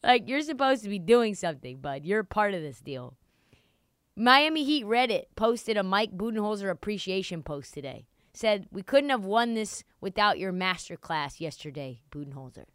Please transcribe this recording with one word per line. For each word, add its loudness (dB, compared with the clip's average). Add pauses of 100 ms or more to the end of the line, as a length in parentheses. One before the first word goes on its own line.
Like, 4
you're 0
supposed 2
to -8
be -2
doing 4
something, -6
bud. -6
You're 0
a -4
part 0
of -6
this -12
deal. -12 (1000)
Miami 6
Heat 2
Reddit 2 (100)
posted 0
a 0
Mike 0
Budenholzer -4
appreciation -4
post -10
today. -12 (280)
Said, 0
"We -8
couldn't 4
have 0
won 2
this -6 (160)
without 2
your -4
masterclass -6
yesterday, -10 (100)
Budenholzer." -14